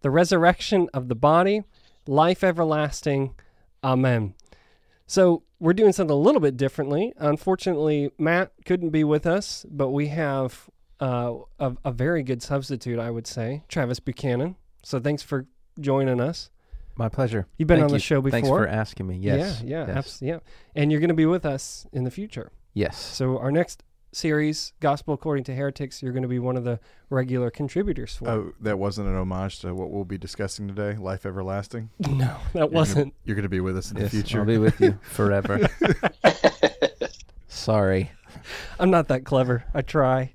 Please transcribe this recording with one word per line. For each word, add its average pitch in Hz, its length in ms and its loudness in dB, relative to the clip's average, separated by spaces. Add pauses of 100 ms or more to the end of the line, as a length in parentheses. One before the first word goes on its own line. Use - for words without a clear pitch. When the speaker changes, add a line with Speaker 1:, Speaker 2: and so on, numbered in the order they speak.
Speaker 1:
the 143 100 0
resurrection 175 840 4
of 127 140 -4
the 120 60 -2
body, 175 480 4 (440)
life 156 360 4
everlasting. 151 920 0 (500)
Amen." 127 500 2 (720)
So 180 360 4 (180)
we're 170 140 4
doing 208 180 6
something 165 240 0
a - 20 2
little 226 220 6
bit 139 160 2
differently. 143 640 -2
Unfortunately, 151 1000 0
Matt 170 340 0 (120)
couldn't 180 260 0
be 156 140 2
with 151 220 2
us, 185 440 -2
but 135 200 -2
we 147 180 0
have, 139 640 -4 (300)
uh, 123 340 -2 (260)
a, 131 240 -2
a 131 80 -2
very 147 300 0
good 127 200 -4
substitute, 131 560 -4
I 117 120 -4
would 117 160 -6
say, 127 420 -6
Travis 127 320 -2
Buchanan. 135 560 -4 (260)
So - 160 -6
thanks 143 240 -2
for 135 240 -4 (320)
joining 135 400 2
us. 143 300 -4 (480)
Speaker 2:
My 113 120 -2
pleasure. 113 380 -2 (100)
Speaker 1:
You've 160 120 -2
been 170 80 8
Speaker 2:
Thank 156 80 6
Speaker 1:
on 143 60 4
the 143 80 4
Speaker 2:
you. - 20 2
Speaker 1:
show 143 220 2
Speaker 2:
Thanks 131 260 0
Speaker 1:
before. 131 160 4
Speaker 2:
for 85 40 0
asking 107 380 -4
me. 92 120 -6
Yes. 117 440 0
Speaker 1:
Yeah, 143 200 -6
yeah, - 40 -6
Speaker 2:
Yes. 95 100 -4
Speaker 1:
abs-, - 240 -8
yeah. 160 180 -4 (360)
And 147 160 2
you're 151 100 2
gonna 170 140 4
be 156 120 4
with 170 200 2
us - 460 -6
in 127 100 -2
the 127 80 -2
future. - 400 -12 (240)
Speaker 2:
Yes. - 240 -2
Speaker 1:
So 131 400 -4
our 131 140 -2
next 170 320 -2 (260)
series, 151 680 -2
Gospel 147 340 0
According 139 300 -4
to 131 100 -8
Heretics, 139 480 -6
you're 127 100 -6
gonna 131 140 -2
be 123 140 -2
one 127 160 -2
of 123 80 -4
the 120 160 -4 (280)
regular 127 440 0
contributors 147 640 -4
for. 117 120 -6
Speaker 3:
Oh, 107 320 -2
that 104 200 -2
wasn't 101 260 -2
an 95 80 0
homage 92 460 -4
to 90 160 -6
what 92 160 -8
we'll 101 120 -4
be 92 140 -8
discussing 98 480 -8
today, 104 300 -4
life 95 280 -8
everlasting? 98 680 -6
Speaker 1:
<laughs> - 60 -14
No, 143 80 -2
that 131 300 -2 (160)
Speaker 3:
You're 165 100 2
gonna, - 20 2
Speaker 1:
wasn't. 147 560 2
Speaker 3:
you're 107 140 -2
gonna 101 120 -2
be 92 120 -2
with 92 180 -2
us 95 140 -8
in 104 60 -8
the 107 40 -2
Speaker 2:
Yes, 101 80 0
Speaker 3:
future. 110 300 -2
Speaker 2:
I'll 104 40 0
be 113 140 4
with 110 220 4
you - 180 6
Speaker 3:
<laughs> - 40 -18
Speaker 2:
forever. 101 640 2 (840)
Speaker 4:
<laughs> - 960 -2
Speaker 2:
Sorry. 95 640 0 (720)
Speaker 1:
I'm 185 100 6
not 170 160 4
that 131 180 0
clever. 127 480 2
I 135 100 -2
try. 131 520 0